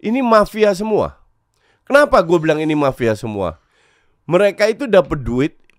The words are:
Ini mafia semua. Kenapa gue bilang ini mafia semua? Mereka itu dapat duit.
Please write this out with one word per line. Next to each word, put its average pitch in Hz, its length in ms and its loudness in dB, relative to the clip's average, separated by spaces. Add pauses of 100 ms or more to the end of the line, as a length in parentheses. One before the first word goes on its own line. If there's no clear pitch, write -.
Ini 247 240 -2
mafia 208 480 2
semua. 185 480 -4 (640)
Kenapa 285 400 2
gue 170 160 2
bilang 156 240 -2
ini 156 80 -2
mafia 135 400 0
semua? 101 480 -8 (640)
Mereka 202 480 0
itu 262 160 -8
dapat 165 320 0
duit. 123 400 -4 (180)